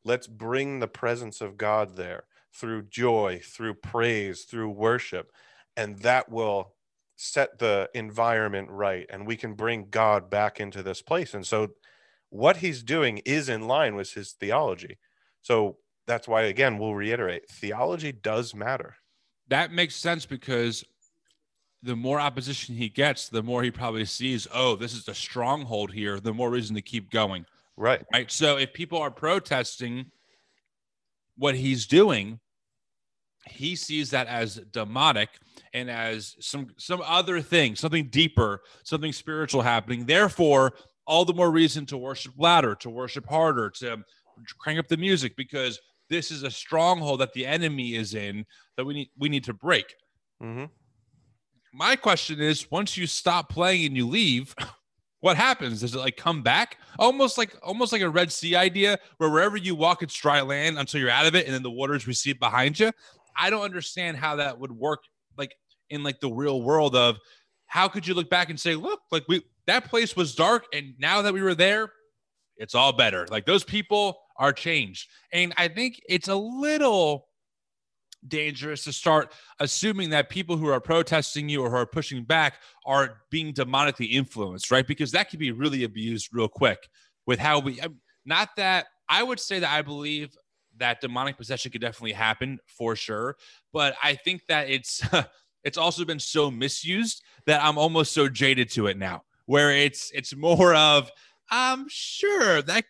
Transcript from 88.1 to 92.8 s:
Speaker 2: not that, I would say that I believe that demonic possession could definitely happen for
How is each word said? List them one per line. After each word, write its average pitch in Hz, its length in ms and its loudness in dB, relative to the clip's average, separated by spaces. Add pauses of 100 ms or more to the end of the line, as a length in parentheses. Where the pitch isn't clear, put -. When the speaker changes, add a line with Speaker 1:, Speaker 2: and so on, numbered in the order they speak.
Speaker 2:
not 175 320 0
that, 185 300 0 (220)
I 185 140 4
would 247 160 -4
say 190 220 -4
that 160 100 0
I 151 120 0
believe 147 540 -8 (420)
that 120 220 0
demonic 131 360 -4
possession 120 340 -8
could 113 100 -10
definitely 113 320 -6
happen 110 540 -2
for 113 300 -4